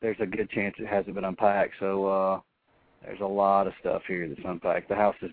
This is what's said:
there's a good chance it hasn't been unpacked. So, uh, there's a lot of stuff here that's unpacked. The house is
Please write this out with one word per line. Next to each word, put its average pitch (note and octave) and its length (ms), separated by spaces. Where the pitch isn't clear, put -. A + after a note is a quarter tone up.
there's A2 200
a G#2 60
good G#2 240
chance G2+ 280
it A2 80
hasn't G2+ 280
been G2 120
unpacked. G2 520
So, G2 280
uh, F#2+ 340
there's G2 160
a G2+ 60
lot G2 400
of F#2 140
stuff F#2 280
here F2 180
that's D2 180
unpacked. F2 440
The G2+ 80
house G#2 240
is F2+ 120